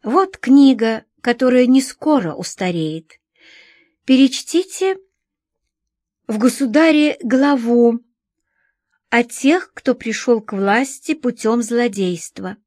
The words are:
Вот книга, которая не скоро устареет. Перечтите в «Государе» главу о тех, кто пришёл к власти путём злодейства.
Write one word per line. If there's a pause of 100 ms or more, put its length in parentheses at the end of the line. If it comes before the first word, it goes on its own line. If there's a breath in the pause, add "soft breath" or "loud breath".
Вот
книга, (160)
которая
не
скоро
устареет. (880 soft breath)
Перечтите (1300)
в
«Государе»
главу (1080)
о
тех,
кто
пришёл
к
власти
путём
злодейства. (120)